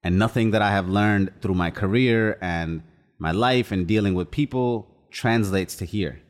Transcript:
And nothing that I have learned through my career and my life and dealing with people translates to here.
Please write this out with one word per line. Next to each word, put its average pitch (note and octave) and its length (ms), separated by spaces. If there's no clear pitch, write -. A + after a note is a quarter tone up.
And F2+ 160
nothing A2+ 320
that G#2+ 100
I G#2 120
have G2 140
learned G2+ 540
through F#2+ 140
my F2 160
career A2 720
and E2 400
my D#2+ 140
life A#2+ 400
and F#2 140
dealing G#2 260
with F2+ 180
people B2 560
translates G2 680
to F#2 100
here. E2 440